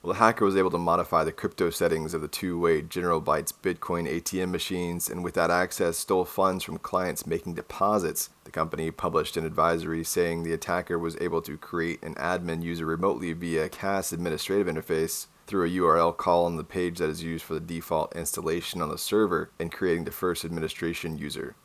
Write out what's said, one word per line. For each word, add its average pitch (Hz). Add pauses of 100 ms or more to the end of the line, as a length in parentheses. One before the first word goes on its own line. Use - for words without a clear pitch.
Well, 87
the 95
hacker 110
was 98
able 95
to 85
modify 85
the 78
crypto 90
settings 82
of 80
the 76
two-way 85
General 82
Bytes 73
Bitcoin 87
A 78
T 92
M 92
machines, 87
and 87
with 87
that 85
access, 87
stole 92
funds 95
from 87
clients 90
making 82
deposits. 95 (140)
The -
company 80
published 82
an 82
advisory 82
saying 85
the 82
attacker 87
was 82
able 85
to 76
create 85
an 80
admin 85
user 85
remotely 82
via 80
cas 98
administrative 87
interface 80 (220)
through 95
a 85
U 90
R 80
L 85
call 87
on 85
the 80
page 87
that 82
is 82
used 82
for 82
the 78
default 82
installation 85
on 78
the -
server 90
and 85
creating 85
the -
first 87
administration 82
user. -